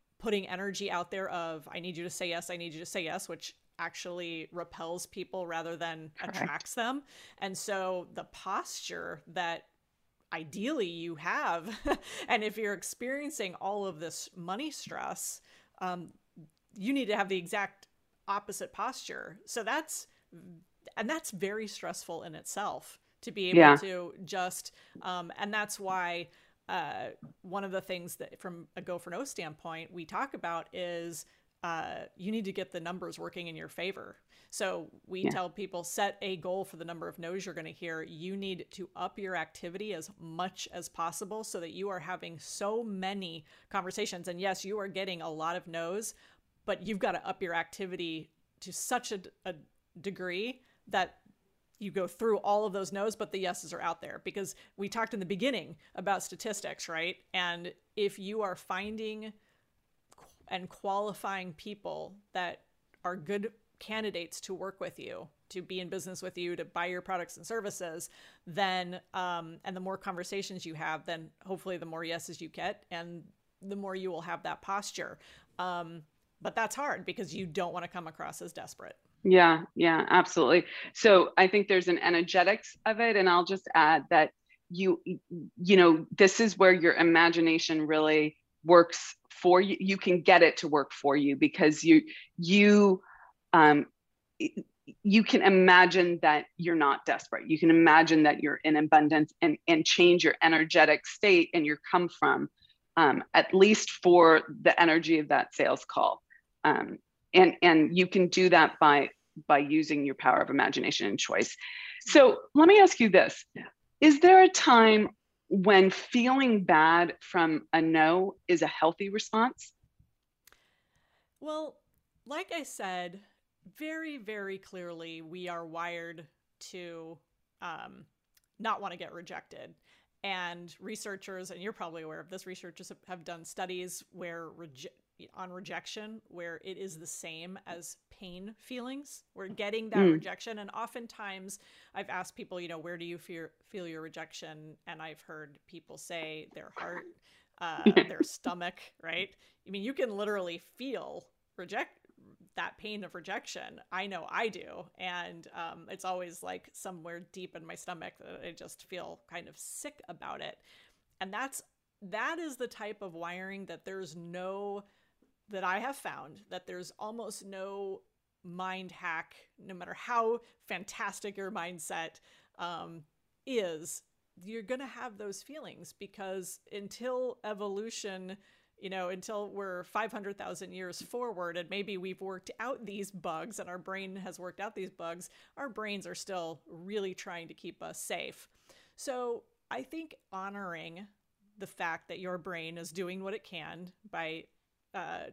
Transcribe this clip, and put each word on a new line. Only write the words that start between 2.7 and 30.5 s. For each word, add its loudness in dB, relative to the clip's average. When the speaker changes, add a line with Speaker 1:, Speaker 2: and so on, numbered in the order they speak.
Speaker 1:
you -14
to -14
say -8
yes," -8
which -14
actually -10
repels -10
people -10
rather -8
than -10
Speaker 2:
Correct. -10
Speaker 1:
attracts -8
them. -6
And -8
so -6
the -12
posture -10
that -6
ideally -6
you -10
have, -4
<laughs> -6
and 0
if -6
you're -4
experiencing -8
all -6
of -8
this -12
money -8
stress, -10
um, -10
you -6
need -2
to -2
have 0
the -2
exact -8
opposite -8
posture. -10
So -8
that's, -6
and -6
that's -8
very -6
stressful -12
in -14
itself -10
to -12
be -4
able 8
Speaker 2:
Yeah. 12
Speaker 1:
to -8
just, -8
um, -10
and -8
that's -6
why, -6
uh, -6
one -10
of -10
the -4
things -12
that -16
from -14
a -12
Go -8
for -14
No -8
standpoint -12
we -14
talk -8
about -8